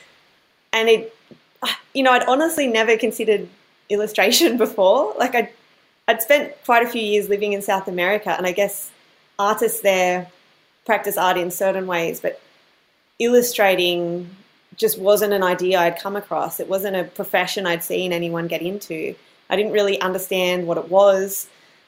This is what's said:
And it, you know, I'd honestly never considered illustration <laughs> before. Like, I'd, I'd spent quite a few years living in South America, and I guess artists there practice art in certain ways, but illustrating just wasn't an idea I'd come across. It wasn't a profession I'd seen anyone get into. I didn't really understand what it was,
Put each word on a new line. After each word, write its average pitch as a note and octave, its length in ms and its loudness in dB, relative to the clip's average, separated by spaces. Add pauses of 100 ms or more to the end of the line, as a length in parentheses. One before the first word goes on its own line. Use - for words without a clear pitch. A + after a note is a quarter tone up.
(720)
And A3+ 160 2
it, - 260 2 (760)
you C#4 80 -2
know, C4 100 4
I'd B3 120 4
honestly D4+ 420 0
never A3 320 2
considered G#3+ 500 -2 (420)
illustration G#3+ 680 2
<laughs> G#3+ 80 4
before. A3 540 2
Like, B3+ 160 0
I'd, A3 140 0 (580)
I'd - 160 0
spent - 320 2 (100)
quite A#3 180 4
a A#3+ 60 -2
few A#3 140 -4
years G#3 260 0
living G3+ 240 -2
in G3 80 -4
South F#3+ 260 -2
America, F#3+ 440 -2
and F3 160 -2
I F3+ 40 0
guess G3 380 -4 (520)
artists G#3+ 400 0
there F3+ 460 2 (580)
practice G3+ 320 -2
art F3+ 200 2
in F3+ 140 -2
certain F#3+ 360 -2
ways, E3+ 320 -4
but - 220 -6 (800)
illustrating F3+ 1120 2 (460)
just A3 220 -2
wasn't G3+ 360 2
an G3 100 0
idea F3+ 360 2
I'd E3+ 200 2
come G3 160 -8
across. E3+ 440 -6
It E3+ 80 -8
wasn't F#3+ 280 -4
a F3+ 80 -2
profession F#3 640 -4
I'd E3+ 180 -2
seen F3+ 300 -4
anyone E3+ 340 -4
get E3 140 -4
into. E3 540 -6 (340)
I F#3 60 0
didn't G#3 180 -2
really G3+ 260 2
understand F#3 680 -2
what E3 120 -2
it D#3+ 120 -8
was, G3 580 4 (400)